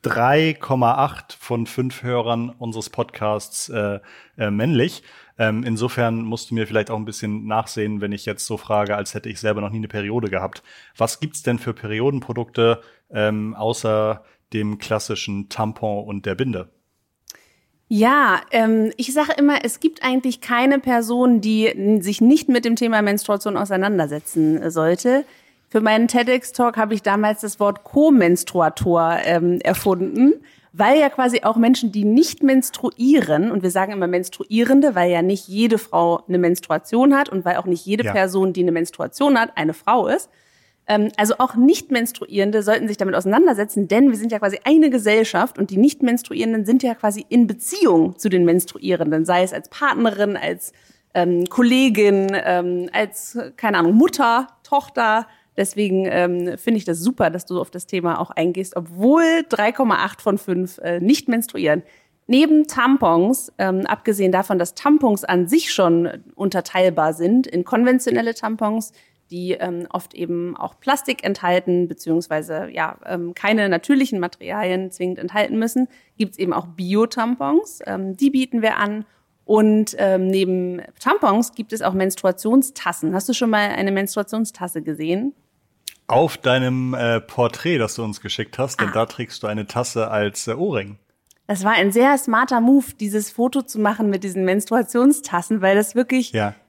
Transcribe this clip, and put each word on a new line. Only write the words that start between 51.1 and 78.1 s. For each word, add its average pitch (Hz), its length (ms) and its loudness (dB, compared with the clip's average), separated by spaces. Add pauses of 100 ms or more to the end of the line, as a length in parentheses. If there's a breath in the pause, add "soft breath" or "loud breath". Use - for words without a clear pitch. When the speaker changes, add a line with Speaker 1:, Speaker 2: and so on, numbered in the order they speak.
Speaker 2:
ähm, 175 340 2
Kollegin, 214 840 4
ähm, 180 600 -2
als, - 440 -6 (200)
keine 202 220 0
Ahnung, 170 160 4
Mutter, 254 520 4 (160)
Tochter. 226 600 0 (320 soft breath)
Deswegen, 196 520 0
ähm, 175 480 0
finde 226 220 0
ich - 40 -8
das 165 160 -4
super, 196 300 0
dass 175 160 -8
du 180 160 -4
auf - 100 -8
das 180 160 -14
Thema 175 320 -2
auch 175 100 -6
eingehst, 180 460 -4
obwohl 190 480 2 (240)
drei 214 240 0
Komma 226 320 0
acht - 180 -8
von 202 160 0
fünf, 180 420 -4
äh, 175 200 -4
nicht 226 300 2
menstruieren. 190 520 0 (460 soft breath)
Neben 302 400 4
Tampons, 233 880 2
ähm, 190 280 -2
abgesehen 196 480 0
davon, 190 260 0
dass 170 160 -4
Tampons 277 480 4
an 180 240 0
sich 311 240 0
schon 170 380 2 (260)
unterteilbar 180 800 0
sind 190 340 2
in 180 160 -2
konventionelle 240 720 0
Tampons, 220 580 -4 (400 soft breath)
die, 180 220 -6
ähm, 175 380 -6
oft - 220 -8
eben 170 440 -6
auch - 200 -10
Plastik - 460 -4
enthalten, 180 640 0
beziehungsweise, 160 840 -4
ja, 160 320 -4
ähm, 175 280 -6
keine 208 360 0
natürlichen 233 500 2
Materialien 185 720 -4
zwingend 180 280 -6
enthalten 208 380 -2
müssen, 233 300 0 (300 soft breath)
gibt's 202 200 -4
eben 180 140 -2
auch 175 160 -4
Bio-Tampons, 233 1160 -2
ähm, 190 320 -8